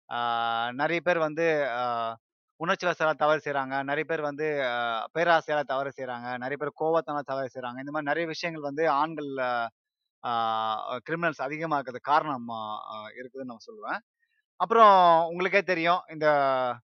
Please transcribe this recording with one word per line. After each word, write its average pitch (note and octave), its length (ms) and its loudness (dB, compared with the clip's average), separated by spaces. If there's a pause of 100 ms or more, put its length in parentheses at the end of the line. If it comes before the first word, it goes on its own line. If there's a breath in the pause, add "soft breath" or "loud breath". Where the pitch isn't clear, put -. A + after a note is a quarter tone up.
(100)
ஆ, A#2 600 -2
நிறைய D#3 280 -2
பேர் E3+ 180 0
வந்து, D#3 500 0
ஆ, A#2 480 -2 (400)
உணர்ச்சி F3+ 300 -4
வசப்பட D#3 280 0
தவறு D3+ 300 2
செய்றாங்க. C#3 340 -2
நிறைய C#3+ 260 -2
பேர் D#3+ 160 -4
வந்து, D3 460 -2
ஆ, A#2 400 -2 (120)
பேராசையால D#3+ 440 2
தவறு C3+ 340 -4
செய்றாங்க. B2 400 -8
நிறைய B2+ 200 -6
பேர் C#3+ 240 -6
கோவத்தினால D#3 400 0
தவறு C3+ 340 -6
செய்றாங்க. B2 240 -10
இந்த C#3 120 -10
மாதிரி D3+ 120 -4
நிறைய D3 240 -2
விஷயங்கள் D#3+ 380 -6
வந்து D3 240 0
ஆண்கள், D3 480 -2 (880)
ஆ, A2+ 760 -2 (120)
கிரிமினல்ஸ் E3 320 -4
அதிகமா D3+ 380 -4
இருக்கிறதுக்கு B2 200 -10
காரணம், C#3 480 0
ஆ, A2 300 -8 (300)
இருக்குதுன்னு B2+ 360 -14
நான் A#2+ 120 -12
சொல்லுவேன். A2+ 420 -10 (580)
அப்புறம் F3+ 720 8
உங்களுக்கே F3+ 360 2
தெரியும் E3+ 460 2
இந்த, D#3 180 -2 (580)